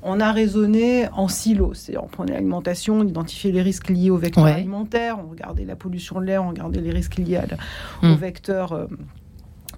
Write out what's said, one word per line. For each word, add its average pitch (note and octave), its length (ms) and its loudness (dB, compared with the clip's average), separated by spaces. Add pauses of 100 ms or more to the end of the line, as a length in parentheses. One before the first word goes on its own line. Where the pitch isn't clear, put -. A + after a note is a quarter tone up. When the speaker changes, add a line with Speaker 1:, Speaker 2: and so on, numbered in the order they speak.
Speaker 1:
on G3 120 0
a A3 120 4
raisonné A3 800 4
en G3 140 0
silo. G3+ 460 2
C'est-à-dire, - 300 -8
on - 40 -12
prenait - 260 -6
l'alimentation, F3+ 680 0
on G#3 80 4
identifiait E3 440 -4
les F#3 120 2
risques F#3+ 260 -2
liés F#3 220 4
aux F3+ 60 4
vecteurs D#3+ 260 6
Speaker 2:
Ouais. D3+ 80 8
Speaker 1:
alimentaires, G#3+ 680 -2
on D#3+ 140 -12
regardait F#3 340 -6
la F#3+ 100 -8
pollution F3+ 460 -8
de F#3 40 -2
l'air, F#3+ 180 0
on F3 60 -2
regardait E3 320 -4
les E3 100 -2
risques F3 260 -2
liés F3+ 200 0
à - 100 -2
la, D#3+ 100 -6 (500)
Speaker 2:
Hmm. E3 60 10
Speaker 1:
aux - 40 8
vecteurs, F#3 560 -4
euh, - 120 -6 (920)